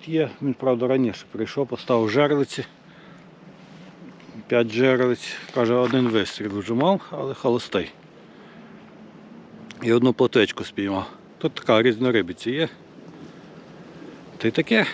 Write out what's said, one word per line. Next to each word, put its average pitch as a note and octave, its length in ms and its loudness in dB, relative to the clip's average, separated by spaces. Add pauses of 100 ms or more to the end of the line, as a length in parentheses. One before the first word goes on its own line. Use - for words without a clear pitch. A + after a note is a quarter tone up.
є. D#3 240 0 (120)
Він, C3+ 120 0
правда, B2 320 0
раніше B2+ 460 0
прийшов, A2 340 -4
поставив A2+ 440 0
жерлиці. C#3+ 540 0 (1800)
П'ять A#2 260 0
жерлиць. B2 640 0 (180)
Каже, A#2+ 200 2
один B2 340 2
вистріл G#2 500 -2
вже A#2 160 -4
мав, F3 260 2 (100)
але C3+ 240 -8
холостий. A2+ 560 -2 (1900)
І A#2 100 2
одну A#2+ 200 6
плотвичку A2+ 520 2
спіймав. G2 420 -4 (320)
Тут D#3 140 -4
така A2 300 4
різнорибиця A2+ 680 2
є. D3+ 180 -2 (1700)
Та A2+ 100 -2
й - 20 2
таке, G#3 440 2